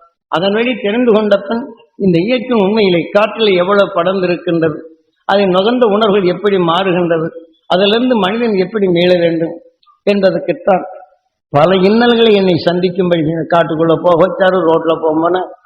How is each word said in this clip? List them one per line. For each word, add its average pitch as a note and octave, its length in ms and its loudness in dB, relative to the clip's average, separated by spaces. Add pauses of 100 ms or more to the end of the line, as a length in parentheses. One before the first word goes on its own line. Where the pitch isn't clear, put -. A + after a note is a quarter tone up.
(320)
அதன் G3 260 -2
வழி B3 200 -2
தெரிந்து A3 340 0
கொண்ட G#3 280 2
பின் A#3 240 -6 (360)
இந்த F#3 200 2
இயற்கை A#3+ 380 -2
உண்மையிலே F#3+ 520 2
காற்றிலே G#3+ 460 0
எவ்வளவு F#3 380 0
படர்ந்திருக்கின்றது, F3 840 -2 (480)
அதை G3+ 200 2
நுகர்ந்த A3 420 2
உணர்வுகள் G#3 420 2
எப்படி G3 320 -2
மாறுகின்றது, E3+ 640 0 (420)
அதிலிருந்து A3 480 0
மனிதன் G#3+ 400 -2
எப்படி F#3+ 320 -2
மீள F3 280 2
வேண்டும் E3 380 -2 (520)
என்பதற்குத்தான் F#3 760 0 (680)
பல D3+ 160 4 (120)
இன்னல்களை A3+ 520 4
என்னை F#3+ 260 2
சந்திக்கும்படி F3 640 -2 (240)
காட்டுக்குள்ள E3 500 0
போ, F3 180 0
வச்சாரு, F#3 460 0
ரோட்ல D#3+ 340 0
போகும்போனா, D#3+ 460 -2 (240)